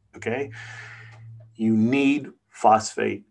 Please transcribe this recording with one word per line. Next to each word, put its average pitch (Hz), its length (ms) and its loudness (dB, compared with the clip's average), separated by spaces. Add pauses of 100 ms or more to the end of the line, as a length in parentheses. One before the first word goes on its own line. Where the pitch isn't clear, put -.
(160)
okay? 117 360 -6 (1040)
You 113 200 0
need 139 560 2 (180)
phosphate. 110 800 2